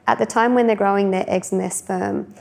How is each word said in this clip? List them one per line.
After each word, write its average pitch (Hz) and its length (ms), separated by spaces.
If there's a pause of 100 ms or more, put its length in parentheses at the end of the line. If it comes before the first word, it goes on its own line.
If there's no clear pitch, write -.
at - 120
the 226 80
time 240 280
when 240 120
they're 214 100
growing 202 340
their 185 180
eggs 185 240
and 190 80
their 185 100
sperm. - 720